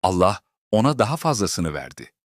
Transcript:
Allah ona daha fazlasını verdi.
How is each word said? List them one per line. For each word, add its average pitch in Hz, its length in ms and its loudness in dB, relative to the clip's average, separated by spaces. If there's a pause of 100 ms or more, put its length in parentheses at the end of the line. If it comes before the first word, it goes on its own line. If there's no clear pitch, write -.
Allah 92 380 2 (300)
ona 123 280 2
daha 117 180 0
fazlasını 95 580 -2
verdi. 65 380 -12 (120)